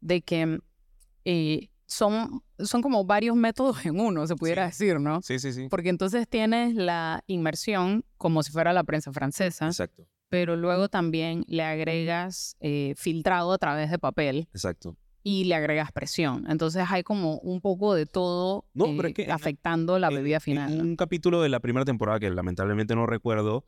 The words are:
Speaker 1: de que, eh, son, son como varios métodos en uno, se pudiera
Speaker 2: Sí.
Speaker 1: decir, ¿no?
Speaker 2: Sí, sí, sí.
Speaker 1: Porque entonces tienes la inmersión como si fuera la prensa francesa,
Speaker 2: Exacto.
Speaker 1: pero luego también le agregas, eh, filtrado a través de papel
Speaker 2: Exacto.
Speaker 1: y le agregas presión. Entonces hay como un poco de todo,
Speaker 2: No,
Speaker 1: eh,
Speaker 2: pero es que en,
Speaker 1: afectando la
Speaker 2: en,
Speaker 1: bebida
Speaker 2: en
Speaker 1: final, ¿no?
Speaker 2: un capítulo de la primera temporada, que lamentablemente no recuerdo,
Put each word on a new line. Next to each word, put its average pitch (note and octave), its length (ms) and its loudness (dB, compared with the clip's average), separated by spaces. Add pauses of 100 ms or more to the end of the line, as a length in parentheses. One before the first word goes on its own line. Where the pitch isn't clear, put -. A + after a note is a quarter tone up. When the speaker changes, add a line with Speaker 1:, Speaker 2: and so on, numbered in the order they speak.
Speaker 1:
de E3+ 200 0
que, D#3+ 380 0 (640)
eh, D#3+ 460 0 (180)
son, A3 540 0 (180)
son A#3+ 220 0
como A#3 240 2
varios G#3+ 300 2
métodos A#3 500 2
en E3 140 0
uno, F3+ 280 0
se E3 80 -2
pudiera E3+ 360 0
Speaker 2:
Sí. - 140 -2
Speaker 1:
decir, E3+ 140 4
¿no? D3+ 220 0
Speaker 2:
Sí, C3 180 -4
sí, C3 140 -4
sí. C3 160 -8
Speaker 1:
Porque F3+ 200 0
entonces F#3+ 380 0
tienes A#3 480 2
la E3+ 520 0
inmersión F#3 760 0 (140)
como D#3+ 260 2
si D3 80 -6
fuera E3 220 2
la F3+ 100 4
prensa D3+ 300 -2
francesa, D#3 540 -2
Speaker 2:
Exacto. - 380 -4 (240)
Speaker 1:
pero E3+ 280 2
luego F3+ 320 2
también E3 580 0
le E3 160 -2
agregas, E3 960 -4
eh, D3 380 -2
filtrado F3 560 0
a F#3+ 60 2
través D3+ 320 0
de F3 80 0
papel C#3+ 520 -2
Speaker 2:
Exacto. F2+ 460 -8 (240)
Speaker 1:
y G3 220 0
le F3+ 100 2
agregas D3+ 380 0
presión. C#3+ 580 -2
Entonces D#3+ 400 0
hay F#3 140 0
como F3+ 340 -2
un F3+ 240 -6
poco G3+ 320 2
de D3+ 140 2
todo, F3+ 640 -2
Speaker 2:
No, D#3 140 2
Speaker 1:
eh, D3+ 100 0
Speaker 2:
pero E3 120 0
es - 40 -8
que G#3 120 -4
en, - 60 -2
Speaker 1:
afectando E3 680 0
la F3+ 80 2
Speaker 2:
en, D3 80 2
Speaker 1:
bebida C#3+ 220 0
Speaker 2:
en D3+ 40 -2
Speaker 1:
final, C#3+ 380 -2
¿no? E3 40 0
Speaker 2:
un E3 120 0
capítulo E3+ 480 2
de D3 60 2
la B2 100 0
primera A#2+ 260 0
temporada, A2 340 0
que G2+ 120 0
lamentablemente G2 640 0
no A#2 100 2
recuerdo, A2 640 0